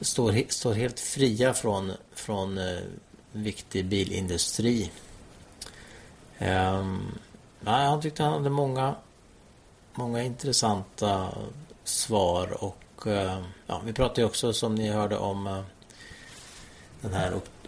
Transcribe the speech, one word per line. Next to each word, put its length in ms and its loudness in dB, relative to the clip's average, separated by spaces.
står 320 2
he-, 160 4
står 260 0
helt 260 -2
fria 540 4
från, 380 0
från, 440 -2
eh, 200 -2
viktig 540 -4
bilindustri. 1040 2
Ehm, 800 0
nej, 260 2
han 140 4
tyckte 220 -2
han 100 4
hade 180 0
många, 440 2
många 280 -2
intressanta 1080 0
svar 800 2
och, 420 -10
eh, 380 0
ja, 180 -2
vi 80 -4
pratade 280 2
ju 60 6
också, 260 0
som 220 0
ni 140 2
hörde, 280 2
om, 300 -2
eh, 160 -4
den 120 -4
här 220 0
o-, 60 -2